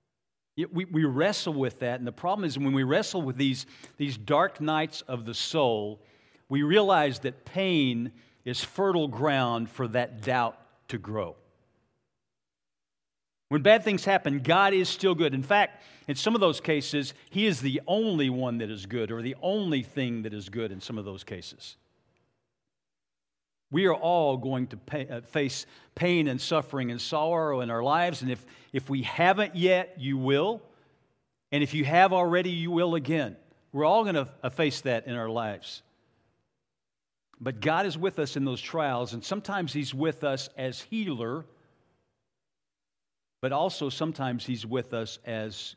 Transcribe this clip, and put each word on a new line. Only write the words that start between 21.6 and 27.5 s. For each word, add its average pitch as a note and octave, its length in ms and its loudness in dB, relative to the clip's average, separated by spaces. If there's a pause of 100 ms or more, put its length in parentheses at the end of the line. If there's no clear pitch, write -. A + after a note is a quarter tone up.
We F3 180 4
are E3 80 4
all D#3+ 420 2
going B2+ 300 -2
to B2 100 -14
pay, C3+ 320 -8
uh, A#2+ 120 -8
face C#3 440 -2 (280)
pain E3+ 360 2
and B2+ 100 -2
suffering C#3 500 -2
and A#2+ 120 -6
sorrow D#3 580 0